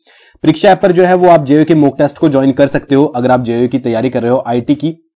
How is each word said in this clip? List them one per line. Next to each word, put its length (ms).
परीक्षा 280
ऐप 120
पर 100
जो 120
है 100
वो 140
आप 160
जेओए 200
के 100
मॉक 240
टेस्ट 200
को 100
ज्वाइन 240
कर 140
सकते 280
हो 100
अगर 260
आप 100
जेओए 280
की 100
तैयारी 320
कर 120
रहे 80
हो, 160
आईटी 280
की 280